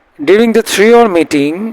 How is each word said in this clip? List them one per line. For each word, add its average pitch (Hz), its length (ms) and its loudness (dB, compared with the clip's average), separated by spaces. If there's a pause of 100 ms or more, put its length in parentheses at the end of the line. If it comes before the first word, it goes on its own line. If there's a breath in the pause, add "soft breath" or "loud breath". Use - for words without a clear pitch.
(300)
During 226 240 2
the 220 80 0
three-hour 226 480 2
meeting, 165 640 -4